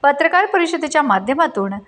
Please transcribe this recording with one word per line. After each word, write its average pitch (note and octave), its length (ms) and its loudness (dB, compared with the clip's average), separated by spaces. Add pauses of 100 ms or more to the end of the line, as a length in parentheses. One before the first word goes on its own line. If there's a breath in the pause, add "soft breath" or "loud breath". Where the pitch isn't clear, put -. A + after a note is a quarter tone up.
पत्रकार E4 440 2
परिषदेच्या E4 560 0
माध्यमातून G#3+ 680 -2 (160 soft breath)